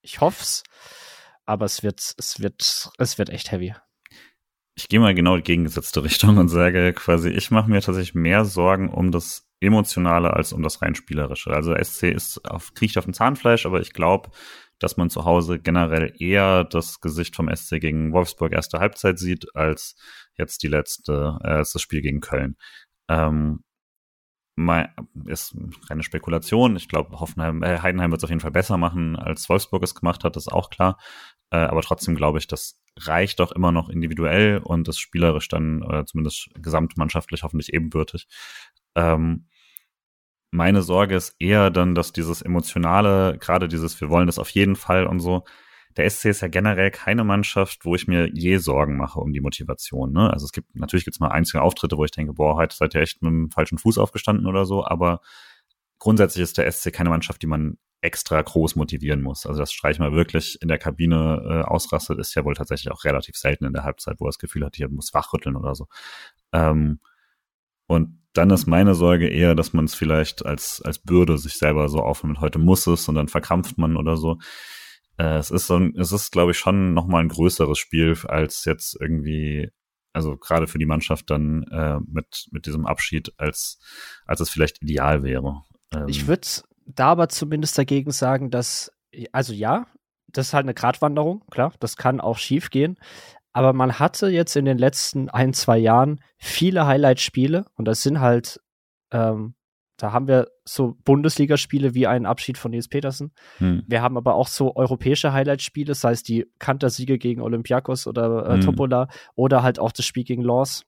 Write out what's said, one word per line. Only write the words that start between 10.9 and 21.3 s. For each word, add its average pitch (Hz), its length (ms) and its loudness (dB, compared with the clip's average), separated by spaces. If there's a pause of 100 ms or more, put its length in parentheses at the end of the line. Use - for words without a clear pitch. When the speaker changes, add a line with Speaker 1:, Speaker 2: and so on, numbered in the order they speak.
Speaker 2:
Spielerische. - 560 -6
Also 78 220 0
S - 240 -2
C 87 120 0
ist - 400 -6
auf, - 240 -12
kriecht - 240 -2
auf 90 60 -2
dem 92 100 -8
Zahnfleisch, 120 540 2
aber 90 140 0
ich - 120 -10
glaub, 90 420 0 (440)
dass - 180 -2
man 85 140 2
zu 78 140 -6
Hause 85 340 2
generell 82 580 0
eher 95 460 4
das - 380 -4
Gesicht 82 340 -6
vom 82 120 -2
S 80 200 -6
C 82 100 -4
gegen 78 360 -2
Wolfsburg 85 400 0
erste 80 260 -4
Halbzeit 95 400 0
sieht, 90 360 -6
als 78 400 -4 (400)
jetzt - 280 -8
die 80 40 -4
letzte, 73 760 -4